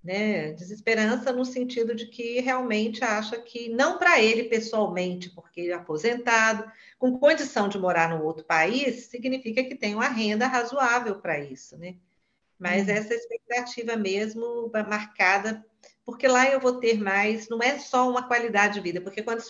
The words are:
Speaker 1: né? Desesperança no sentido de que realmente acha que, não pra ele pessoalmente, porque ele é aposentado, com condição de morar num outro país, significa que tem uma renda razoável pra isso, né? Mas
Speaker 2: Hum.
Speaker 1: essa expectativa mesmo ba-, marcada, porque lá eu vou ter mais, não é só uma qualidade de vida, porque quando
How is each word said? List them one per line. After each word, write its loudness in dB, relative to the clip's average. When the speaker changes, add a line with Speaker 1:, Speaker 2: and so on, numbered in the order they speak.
Speaker 1:
né? -2
Desesperança 0
no 0
sentido -2
de -6
que -4
realmente 0
acha -2
que, -12
não 2
pra 6
ele 4
pessoalmente, -2
porque -16
ele -2
é -2
aposentado, 0
com 0
condição 4
de -4
morar 2
num -2
outro -4
país, 0
significa -4
que -8
tem -4
uma 0
renda 0
razoável 0
pra -2
isso, -14
né? -14
Mas 0
Speaker 2:
Hum. 0
Speaker 1:
essa -2
expectativa -6
mesmo -4
ba-, -2
marcada, 0
porque -2
lá 6
eu 2
vou 0
ter 2
mais, 0
não -4
é 2
só 2
uma -2
qualidade 2
de -4
vida, -4
porque -8
quando -4